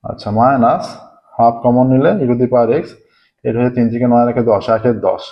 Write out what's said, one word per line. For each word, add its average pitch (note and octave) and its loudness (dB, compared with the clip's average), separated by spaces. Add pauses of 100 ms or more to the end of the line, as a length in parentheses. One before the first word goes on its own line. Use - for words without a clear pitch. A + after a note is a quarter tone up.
আচ্ছা, - -10 (100)
মাইনাস C3 2 (520)
হাফ A#2 2
কমন B2 2
নিলে C#3 2 (120)
e - -2
to B2 2
the B2 0
power A#2+ 2 (140)
x, - -10 (600)
এটা A#2 -2
হচ্ছে B2 0
তিন A#2+ 0
থেকে A#2+ -2
নয় A#2+ 2
রেখে A#2+ -2
দশ, G2 0 (120)
একে A#2 0 (160)
দশ। F#2 -4